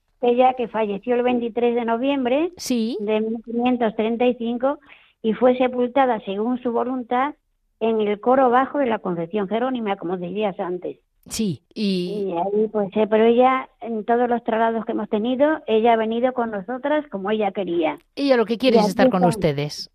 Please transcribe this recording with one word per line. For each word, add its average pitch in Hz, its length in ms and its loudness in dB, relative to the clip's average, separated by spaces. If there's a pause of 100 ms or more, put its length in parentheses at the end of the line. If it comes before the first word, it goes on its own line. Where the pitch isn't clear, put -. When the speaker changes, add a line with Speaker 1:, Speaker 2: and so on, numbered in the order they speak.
(220)
Speaker 1:
Ella, 254 320 4
que 240 140 -4
falleció 214 460 -2
el 240 80 2
veintitrés 240 520 0
de 240 100 -2
noviembre 269 720 0
Speaker 2:
Sí. 240 440 -2
Speaker 1:
de 214 200 0
mil 220 240 -4
quinientos 233 520 0
treinta 226 300 0
y 247 80 2
cinco 240 440 -4 (440)
y 220 120 0
fue 254 240 4
sepultada, 247 640 0
según 220 420 -4
su 240 100 -2
voluntad, 247 640 -2 (460)
en 226 200 0
el 208 200 0
coro 254 300 4
bajo 262 280 2
de 277 80 0
la 226 140 -2
Concepción 180 480 -4
Jerónima, 226 480 -4
como 180 200 -6
decías 185 420 -4
antes. 175 400 -8 (300)
Speaker 2:
Sí, 196 320 -4 (140)
y 196 540 -4
Speaker 1:
Y... 185 40 -4
ahí, 202 400 0
pues, 202 240 -2
eh, 214 140 2
pero 220 140 4
ella, 254 440 4 (120)
en 220 240 -6
todos 240 240 0
los 233 160 -2
traslados 226 400 0
que 226 80 -6
hemos 214 160 -4
tenido, 254 580 0
ella 220 260 4
ha 226 40 4
venido 233 360 0
con 233 200 -4
nosotras 254 580 -4
como 196 220 -6
ella 214 180 0
quería. 170 480 -2 (160)
Speaker 2:
Ella 269 220 2
lo 226 100 2
que 226 120 -2
quiere 240 180 4
Speaker 1:
Y - 20 8
Speaker 2:
es 208 60 6
Speaker 1:
aquí 202 60 2
Speaker 2:
estar 202 200 4
con 185 140 2
Speaker 1:
están. 175 60 6
Speaker 2:
ustedes. 147 640 -2